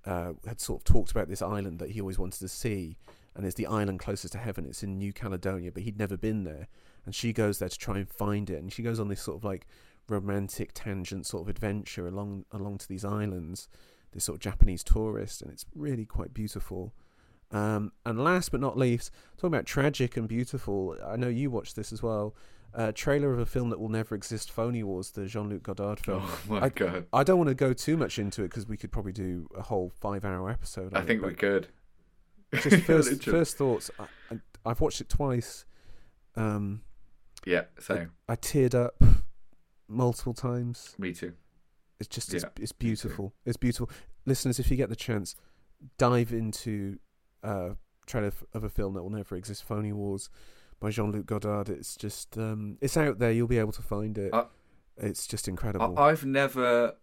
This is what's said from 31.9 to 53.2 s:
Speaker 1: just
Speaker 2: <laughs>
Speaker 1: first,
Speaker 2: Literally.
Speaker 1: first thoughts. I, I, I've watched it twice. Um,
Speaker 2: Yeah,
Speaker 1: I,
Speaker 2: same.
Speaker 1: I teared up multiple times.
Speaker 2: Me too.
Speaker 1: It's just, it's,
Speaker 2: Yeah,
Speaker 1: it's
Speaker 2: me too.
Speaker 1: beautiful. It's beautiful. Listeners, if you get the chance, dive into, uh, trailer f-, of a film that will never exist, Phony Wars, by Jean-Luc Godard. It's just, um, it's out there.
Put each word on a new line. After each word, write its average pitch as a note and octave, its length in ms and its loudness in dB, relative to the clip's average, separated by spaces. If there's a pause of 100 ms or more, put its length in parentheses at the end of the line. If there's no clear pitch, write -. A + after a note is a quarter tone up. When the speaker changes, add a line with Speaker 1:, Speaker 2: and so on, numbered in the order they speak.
Speaker 1:
just B2+ 120 -2
Speaker 2:
<laughs> E3+ 200 8
Speaker 1:
first, D3+ 280 6
Speaker 2:
Literally. C#3+ 260 2
Speaker 1:
first - 180 0
thoughts. B2+ 420 0
I, G#2 80 -10 (260)
I, A2+ 80 -8 (260)
I've A#2 140 -2
watched D3 200 2
it - 80 -10
twice. B2+ 560 0 (720)
Um, G#2 480 -2 (640)
Speaker 2:
Yeah, F2 160 2 (160)
Speaker 1:
I, - 20 -20
Speaker 2:
same. E2+ 300 -4 (180)
Speaker 1:
I - 80 0
teared B2+ 380 2
up B2 260 2 (880)
multiple A#2+ 460 0
times. A#2+ 640 -4
Speaker 2:
Me F#2 140 -4
too. F2 200 -8 (680)
Speaker 1:
It's G#2+ 100 -8
just, - 260 -8
it's, E2 100 -2
Speaker 2:
Yeah, - 60 -12 (100)
Speaker 1:
it's A2 120 -6
Speaker 2:
me - 40 -18
too. - 20 -20
Speaker 1:
beautiful. G#2+ 560 -2 (100)
It's A#2 120 -2
beautiful. A#2+ 340 0 (360)
Listeners, C3 320 0
if B2+ 120 4
you D#3 60 6
get C3+ 140 0
the A2+ 60 -4
chance, G#2 380 -4 (640)
dive A#2+ 340 6
into, G#2 680 -4 (440)
uh, G2 280 -4 (360)
trailer G#2 220 -2
f-, - 240 -6
of A2 120 -4
a G#2 40 -4
film G2 260 -2
that F2+ 80 -6
will F#2 80 -6
never G2+ 260 -6
exist, G2 280 -10
Phony G#2 280 -4
Wars, G2+ 360 -4 (520)
by G#2+ 100 -2
Jean-Luc G#2 360 -2
Godard. G#2 420 -2
It's - 280 -8
just, - 420 -10
um, G#2+ 420 -6
it's C#3 160 0
out C#3+ 220 4
there. A#2 140 4